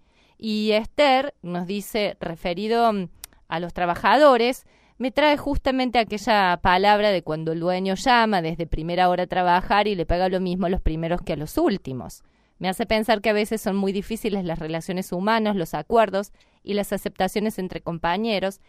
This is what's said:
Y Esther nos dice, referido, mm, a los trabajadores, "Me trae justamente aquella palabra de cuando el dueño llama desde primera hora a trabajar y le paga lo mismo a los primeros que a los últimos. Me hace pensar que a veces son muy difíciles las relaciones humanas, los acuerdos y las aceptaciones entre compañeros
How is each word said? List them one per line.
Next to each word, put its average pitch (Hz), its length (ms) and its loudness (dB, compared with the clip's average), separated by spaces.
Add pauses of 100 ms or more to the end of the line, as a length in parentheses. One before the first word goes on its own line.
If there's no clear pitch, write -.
(380)
Y 214 340 -2
Esther 262 720 2
nos 175 240 -6
dice, 202 540 -4
referido, 208 720 0
mm, 190 160 -4 (400)
a 165 120 -4
los 170 120 -8
trabajadores, 233 960 4 (320)
"Me 254 140 -4
trae 294 260 4
justamente 262 600 -2
aquella 208 640 2
palabra 202 480 4
de 180 120 0
cuando 160 300 -4
el 165 80 -4
dueño 185 340 0
llama 220 480 2
desde 160 240 -4
primera 175 420 0
hora 180 160 2
a - 20 -2
trabajar 180 640 2
y 208 60 -2
le 170 120 -2
paga 180 220 2
lo 185 120 0
mismo 180 260 -2
a 170 40 0
los 185 120 -2
primeros 165 400 -2
que - 100 -6
a 160 40 -4
los 147 200 -10
últimos. 160 640 -2 (360)
Me 180 100 -4
hace 185 180 -4
pensar 220 360 0
que 226 80 2
a 208 40 2
veces 208 280 -2
son 196 140 -2
muy 196 160 0
difíciles 202 520 -4
las 165 140 -6
relaciones 165 540 -6
humanas, 208 440 0
los 170 180 -4
acuerdos 196 580 0 (300)
y - 120 -6
las 202 180 -4
aceptaciones 202 640 -2
entre 185 220 -8
compañeros 190 880 -4